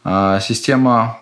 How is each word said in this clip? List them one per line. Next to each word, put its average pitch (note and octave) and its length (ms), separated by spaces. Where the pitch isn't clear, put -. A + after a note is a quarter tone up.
А, G2 360
система A#2+ 800